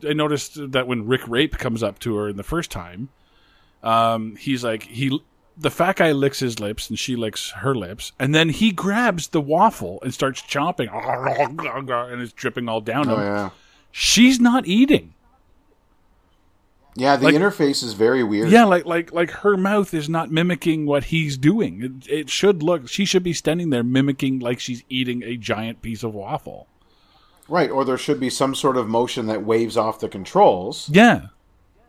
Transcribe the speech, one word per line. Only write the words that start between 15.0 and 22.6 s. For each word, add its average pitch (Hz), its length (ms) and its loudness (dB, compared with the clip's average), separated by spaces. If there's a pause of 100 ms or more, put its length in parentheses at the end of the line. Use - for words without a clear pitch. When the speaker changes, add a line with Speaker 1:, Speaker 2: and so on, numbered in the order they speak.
Speaker 2:
Yeah, 139 200 4
the 127 80 0
Speaker 1:
Like, 147 100 8
Speaker 2:
interface 151 480 2
is 117 120 -8
very 120 280 4
weird. 104 280 0
Speaker 1:
Yeah, 233 140 10
like, 180 220 2
like, 170 260 -4
like, 170 180 0
her 208 260 0
mouth 196 360 0
is 151 160 -4
not 165 220 -2
mimicking 160 560 0
what 143 180 0
he's 156 320 -2
doing. 147 460 2 (240)
It, - 40 -18
it 147 200 -4
should 190 320 2